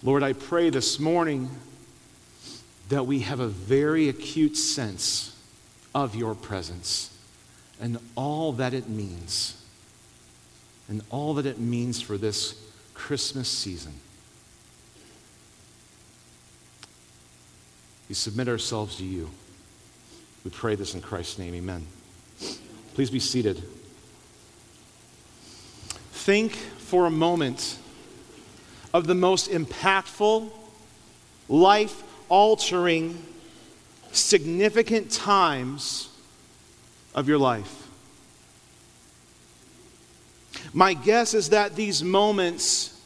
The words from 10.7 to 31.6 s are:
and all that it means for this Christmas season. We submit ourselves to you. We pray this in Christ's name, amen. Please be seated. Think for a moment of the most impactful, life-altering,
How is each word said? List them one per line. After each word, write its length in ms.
and 220
all 240
that 100
it 140
means 420
for 160
this 420
Christmas 520
season. 460
We 60
submit 320
ourselves 500
to 60
you. 260
We 60
pray 240
this 200
in 60
Christ's 380
name, 160
amen. 300
Please 160
be 100
seated. 420
Think 420
for 520
a 60
moment 680
of 140
the 80
most 360
impactful, 1000
life-altering, 1700